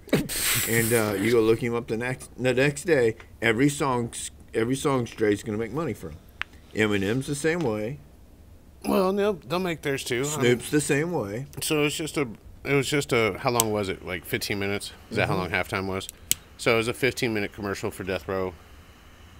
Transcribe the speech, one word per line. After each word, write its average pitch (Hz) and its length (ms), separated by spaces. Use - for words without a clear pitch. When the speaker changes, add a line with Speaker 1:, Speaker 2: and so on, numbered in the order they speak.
Speaker 1:
<laughs> - 560
Speaker 2:
And, 113 240
uh, 107 260
you 107 120
go 120 100
look 113 200
him 117 140
up 117 120
the 113 100
next, 123 340
the 127 120
next 143 320
day. 123 300
Every 113 280
song's, 127 600
every 117 240
song's 131 340
Dre's 107 320
gonna 107 140
make 110 160
money 147 200
from. 78 200
Eminem's 104 540
the 147 80
same 160 240
way. 113 400
Speaker 1:
Well, 190 260
they'll, 202 220
they'll 156 260
make 175 220
theirs 135 240
too. 120 140
I - 20
mean, 143 80
Speaker 2:
Snoop's 120 320
the 151 80
same 151 320
way. 123 360
Speaker 1:
so 151 220
it's 147 120
just 156 200
a, 151 100
it 139 100
was 139 140
just 143 240
a, 113 280
how 135 100
long 117 240
was 104 160
it? - 160
Like 87 180
fifteen - 360
minutes? 101 340
Is - 80
that 92 100
how 101 80
Speaker 2:
Mm-hmm. 92 180
Speaker 1:
long 92 100
halftime 98 240
was? 95 200
So 120 180
it - 20
was 113 100
a 120 60
fifteen 120 400
minute 101 180
commercial 101 400
for - 140
Death 92 240
Row 95 240